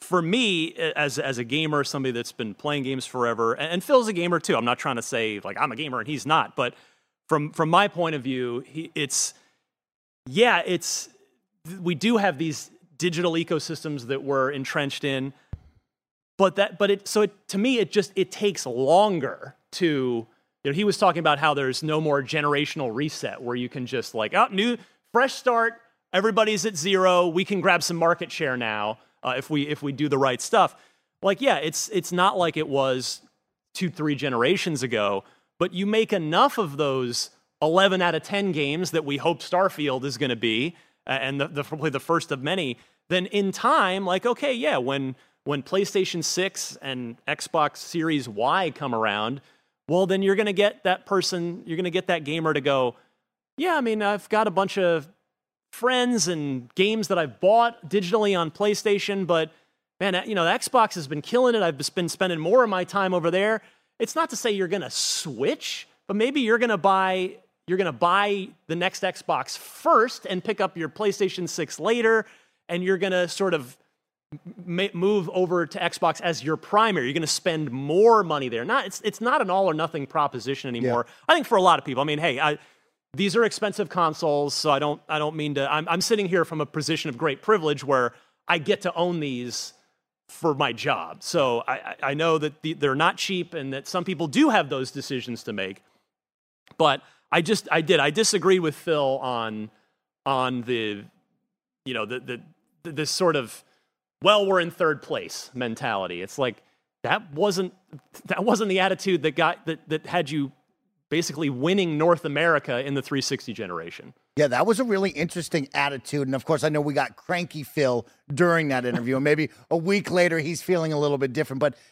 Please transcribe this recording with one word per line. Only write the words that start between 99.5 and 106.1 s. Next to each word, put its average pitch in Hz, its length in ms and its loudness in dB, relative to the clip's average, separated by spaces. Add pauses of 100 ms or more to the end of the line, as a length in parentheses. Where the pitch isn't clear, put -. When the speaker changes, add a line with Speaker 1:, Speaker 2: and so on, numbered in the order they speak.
Speaker 1:
on 127 360 0
the, 110 420 -4 (840)
you 127 80 -8
know, 113 100 -4
the, 123 160 -8
the, 127 220 -12 (400)
the, 170 100 -14
this 143 180 -4
sort 170 260 2
of, 117 280 -6 (580)
"Well, 208 220 6
we're 190 160 4
in 170 100 -2
third 156 300 0
place" - 540 -8
mentality. 113 640 -4